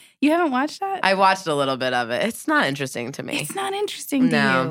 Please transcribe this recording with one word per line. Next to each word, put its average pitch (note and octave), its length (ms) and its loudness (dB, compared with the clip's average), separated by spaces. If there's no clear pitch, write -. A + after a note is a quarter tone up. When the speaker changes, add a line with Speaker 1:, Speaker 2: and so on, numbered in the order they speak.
Speaker 1:
You D4 120 4
haven't E4 200 2
watched C4 300 -2
that? G4 200 -4
Speaker 2:
I G3 120 4
watched F#3+ 340 4
a D3+ 80 2
little C3+ 220 2
bit B2+ 160 0
of A#2+ 160 0
it. A#2+ 180 0
It's - 180 -8
not D4 220 2
interesting C3+ 460 -4
to - 100 -10
me. - 160 -6
Speaker 1:
It's - 160 -6
not G4 180 -4
interesting D4+ 560 0
to D#3+ 60 2
Speaker 2:
No. C3+ 360 2